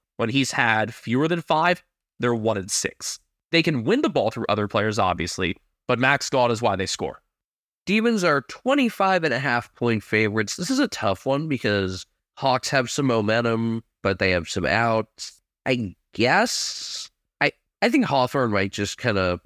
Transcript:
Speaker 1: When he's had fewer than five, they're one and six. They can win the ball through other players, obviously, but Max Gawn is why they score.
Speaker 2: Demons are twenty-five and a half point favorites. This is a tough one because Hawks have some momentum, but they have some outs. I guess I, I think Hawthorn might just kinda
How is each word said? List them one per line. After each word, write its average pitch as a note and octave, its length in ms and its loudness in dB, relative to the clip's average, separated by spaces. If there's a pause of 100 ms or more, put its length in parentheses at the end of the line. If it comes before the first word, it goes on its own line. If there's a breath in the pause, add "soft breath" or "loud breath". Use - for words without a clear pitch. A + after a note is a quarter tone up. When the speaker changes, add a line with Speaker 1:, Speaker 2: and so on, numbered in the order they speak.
(180)
Speaker 1:
When A2+ 120 0
he's C3 220 0
had A2+ 420 2
fewer C3 340 -2
than E3+ 140 -2
five, E3+ 420 0 (360)
they're A#2+ 160 0
one G#2+ 220 -2
and G2 120 -6
six. - 500 -6 (320)
They E3 120 4
can C#3+ 200 0
win A3+ 200 2
the D4+ 60 0
ball B2+ 200 0
through A2+ 200 -4
other G#2 180 0
players, G#2+ 320 0
obviously, F2+ 580 -2 (300)
but B2 100 0
Max C3+ 320 0
Gawn B2 220 2
is A2+ 100 -4
why G#2+ 140 2
they F#2 100 -2
score. - 380 -6 (640)
Speaker 2:
Demons G#3+ 360 2
are D3 180 2
twenty-five G3 840 0
and C#3+ 100 0
a A#2+ 60 -2
half B2+ 340 -2
point A2+ 300 0
favorites. G#2+ 520 0
This F3 140 -6
is C4 80 0
a C#4 100 2
tough - 380 -4
one C#3+ 220 -2
because G2+ 580 -2 (320)
Hawks C3 320 -2
have B2+ 220 0
some C#3+ 160 0
momentum, A2+ 760 0 (200)
but G2 160 0
they G2 100 2
have F2 180 2
some F2 180 -2
outs. A2 760 0 (240)
I A#2+ 300 -2 (180)
guess - 960 -2 (320)
I, D3 100 2 (300)
I A#3+ 80 4
think B3 160 4
Hawthorn B2+ 460 2
might G2 200 2
just - 280 -4
kinda F#2 460 0